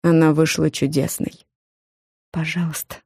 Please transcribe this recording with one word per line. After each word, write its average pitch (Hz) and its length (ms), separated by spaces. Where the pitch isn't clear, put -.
«Она 160 320
вышла 156 360
чудесной». - 760
«Пожалуйста». 165 760